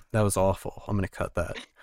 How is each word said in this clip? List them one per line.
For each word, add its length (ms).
that 100
was 140
awful. 500
I'm 100
gonna 120
cut 260
that. 220